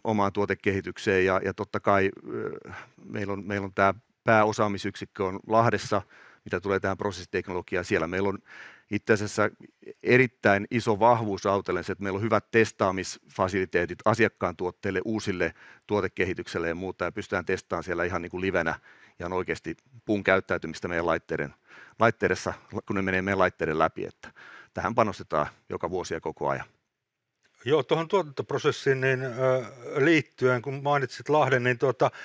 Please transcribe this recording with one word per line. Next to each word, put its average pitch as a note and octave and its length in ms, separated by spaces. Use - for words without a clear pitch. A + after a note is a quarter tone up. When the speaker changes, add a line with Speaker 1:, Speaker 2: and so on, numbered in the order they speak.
Speaker 1:
omaan G2+ 280
tuotekehitykseen, G2 920
ja, F#2+ 200
ja F#2+ 100
totta G#2 260
kai, G2 300
ö, G#2+ 160
meillä G#2 280
on, G2 140
meillä G2+ 180
on F#2+ 100
tää G2 200
pääosaamisyksikkö G#2 1000
on F#2+ 220
Lahdessa, G#2+ 560
mitä F2+ 160
tulee F#2+ 200
tähän F#2+ 160
prosessiteknologiaan. F2+ 880
Siellä E2 220
meillä F#2+ 220
on G2 100
itse G#2+ 220
asiassa G#2 380
erittäin A2 680
iso A2 280
vahvuus A2 480
ajatellen F#2 380
se, G2 80
että F#2 120
meillä G2 120
on G2+ 60
hyvät A2 280
testaamisfasiliteetit F#2 1500
asiakkaan G#2 520
tuotteille, F#2+ 480
uusille F#2+ 500
tuotekehitykselle F2+ 800
ja E2 60
muuta, F2+ 300
ja E2+ 80
pystytään F#2+ 320
testaamaan F2+ 400
siellä F2 200
ihan F2 180
niinku E2+ 180
livenä F2 340
ihan F2 120
oikeasti E2+ 440
puun G#2 200
käyttäytymistä F#2 640
meidän E2+ 180
laitteiden, D#2+ 480
laitteidessa, F#2 560
kun G#2 100
ne G2 60
menee F#2 200
meidän G2 160
laitteiden E2 400
läpi, D#2+ 280
että - 240
tähän F#2 200
panostetaan F2+ 520
joka F2+ 220
vuosi F2 240
ja D#2+ 60
koko D2+ 280
ajan. C2+ 180
Speaker 2:
Joo, C#3+ 180
tuohon D#3+ 260
tuotantoprosessiin, C#3 920
niin, C3 220
ö, C3 420
liittyen, C3 640
kun C#3 200
mainitsit C#3+ 460
Lahden, C3+ 360
niin B2 140
tuota, C3 320